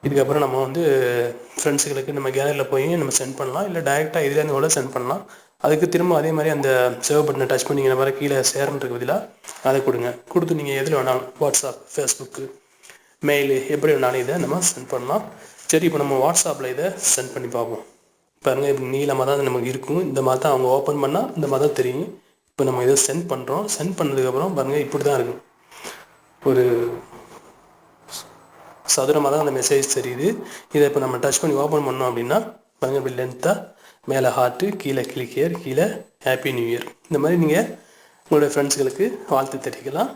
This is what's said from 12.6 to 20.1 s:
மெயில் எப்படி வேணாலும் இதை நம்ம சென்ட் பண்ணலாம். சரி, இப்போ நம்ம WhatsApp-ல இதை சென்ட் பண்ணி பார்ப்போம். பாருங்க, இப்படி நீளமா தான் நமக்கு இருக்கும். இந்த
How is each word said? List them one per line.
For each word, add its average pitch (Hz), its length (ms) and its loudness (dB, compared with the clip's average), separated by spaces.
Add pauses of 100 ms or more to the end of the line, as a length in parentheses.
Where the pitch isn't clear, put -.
மெயில் 143 320 2 (140)
எப்படி 151 240 2
வேணாலும் 131 300 0
இதை 135 140 -2
நம்ம 170 260 -2
சென்ட் - 260 -4
பண்ணலாம். 135 340 -4 (440)
சரி, 160 180 4
இப்போ 156 180 2
நம்ம 139 160 0
WhatsApp-ல 139 520 0
இதை 143 160 -4 (200)
சென்ட் - 260 0
பண்ணி 127 160 -8
பார்ப்போம். 117 340 -6 (600)
பாருங்க, 135 260 2
இப்படி 135 200 0
நீளமா 135 360 0
தான் 139 240 2
நமக்கு 127 240 -2
இருக்கும். 147 280 -2
இந்த 139 200 -2